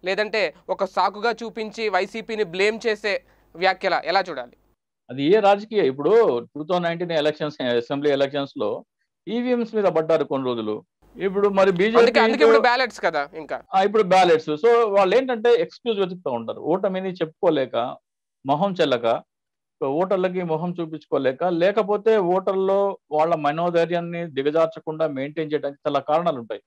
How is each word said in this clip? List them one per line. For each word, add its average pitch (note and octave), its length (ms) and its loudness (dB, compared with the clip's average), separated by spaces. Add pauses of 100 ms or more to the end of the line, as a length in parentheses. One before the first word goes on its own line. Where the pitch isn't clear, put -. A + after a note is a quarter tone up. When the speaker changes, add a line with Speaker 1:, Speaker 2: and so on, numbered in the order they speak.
Speaker 1:
లేదంటే G3 480 -2 (160)
ఒక F#3 160 -2
సాకుగా G3+ 460 -2
చూపించి A3 580 -8
వైసీపీని G#3 540 -4
బ్లేమ్ G3 440 -2
చేసే G#3 360 -4 (320)
వ్యాఖ్యల, F3+ 500 0
ఎలా F3+ 240 0
చూడాలి? B2+ 220 -10 (580)
Speaker 2:
అది C3 140 -6
ఏ F3+ 160 4
రాజకీయ, G3+ 440 2
ఇప్పుడు D3 560 2
టూ C#3+ 240 -12
థౌజండ్ F3 240 -2
నైన్టీన్ E3+ 240 -4
ఎలక్షన్స్, D3+ 500 -2
అసెంబ్లీ C3+ 500 0
ఎలక్షన్స్ C#3 460 -2
లో A#2 280 -4 (420)
ఈవీఎంస్ A#3+ 480 -2
మీద G#3+ 80 0
పడ్డారు D#3+ 400 2
కొన్ని C3+ 260 -4
రోజులు. G#2+ 340 -4 (340)
ఇప్పుడు G3 320 0
మరి G3 220 4
బీజేపీ G3+ 260 2
Speaker 1:
అందుకే, A#3 220 6
అందుకే A3+ 240 4
ఇప్పుడు A3+ 160 8
బ్యాలెట్స్ A#3+ 420 0
కదా D3+ 320 -2
ఇంకా. C#3+ 280 -10 (140)
Speaker 2:
ఆ, F#3+ 80 4
ఇప్పుడు G#3 200 2
బ్యాలెట్స్. F3+ 460 4
So A#3 340 4
వాళ్ళు G3 320 2
ఏంటంటే A#3+ 380 2
ఎక్స్‌క్యూజ్ G3 460 -2
వెతుకుతూ F#3 320 -4
ఉంటారు. A2+ 280 -6
ఓటమిని F#3+ 520 -2
చెప్పుకోలేక, D3+ 840 -2 (500)
మొహం E3 360 -2
చెల్లక, B2 400 0 (640)
ఓటర్లకి F3+ 600 -2
మొహం E3+ 380 -4
చూపించుకోలేక, D3 600 -4
లేకపోతే G3+ 760 2
ఓటర్లో F#3+ 800 0 (140)
వాళ్ళ D#3+ 240 2
మనోధైర్యాన్ని E3+ 960 -2
దిగజార్చకుండా D#3 760 -2
మెయింటైన్ D3 460 -6
చేయడానికి D3 360 -4
చాలా C#3+ 100 0
కారణాలు D#3 400 0
ఉంటాయి. A2 280 -10